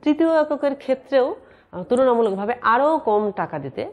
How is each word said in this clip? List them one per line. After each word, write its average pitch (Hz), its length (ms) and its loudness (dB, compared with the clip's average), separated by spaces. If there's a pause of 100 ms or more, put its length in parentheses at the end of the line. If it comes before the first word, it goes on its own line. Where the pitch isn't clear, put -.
তৃতীয় 311 280 2 (120)
এককের 285 400 -2
ক্ষেত্রেও, 262 500 0
আহ, - 560 -14
তুলনামূলকভাবে 233 680 2 (180)
আরও 269 160 4 (200)
কম 208 140 2 (180)
টাকা 165 180 -6
দিতে 143 240 -8 (100)